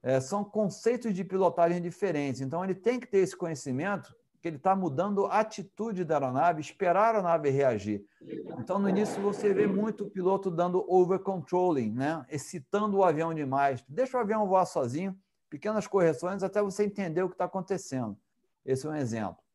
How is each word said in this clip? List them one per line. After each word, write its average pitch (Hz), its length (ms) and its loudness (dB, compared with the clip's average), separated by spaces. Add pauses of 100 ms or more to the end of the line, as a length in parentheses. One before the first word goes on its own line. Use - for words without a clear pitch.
É, 131 200 2
são 202 240 -4
conceitos 220 680 -2
de 180 120 -4
pilotagem 175 560 2
diferentes. 147 580 -2
Então, 139 240 -4
ele 190 120 -2
tem 240 260 -2
que 247 60 -16
ter 202 100 0
esse 185 180 2
conhecimento 156 800 -6 (260)
que - 60 -6
ele 160 100 -8
tá 190 160 2
mudando 190 520 0
a 202 160 2
atitude 214 640 -6
da 156 100 0
aeronave, 147 460 2
esperar 180 400 0
a 226 60 6
aeronave 180 420 2
reagir. 107 560 2 (520)
Então, 185 220 -2
no 196 80 2
início, 202 340 0
você 202 320 0
vê 202 140 4
muito 208 380 -2
o - 40 -10
piloto 190 400 0
dando 180 400 0
over-controlling, 180 1000 2
né? 139 380 -2
Excitando 196 680 -4
o 196 80 6
avião 165 300 2
demais. 139 520 0
Deixa 254 320 -2
o 247 40 0
avião 214 260 0
voar 185 180 4
sozinho, 170 540 -4 (300)
pequenas 208 380 -4
correções, 180 540 2
até 190 200 0
você 202 240 0
entender 190 360 -2
o 185 80 0
que 180 60 -12
tá - 80 -2
acontecendo. 160 720 -4 (480)
Esse 131 220 -2
é - 20 -4
um 156 60 -4
exemplo. 113 480 -4 (120)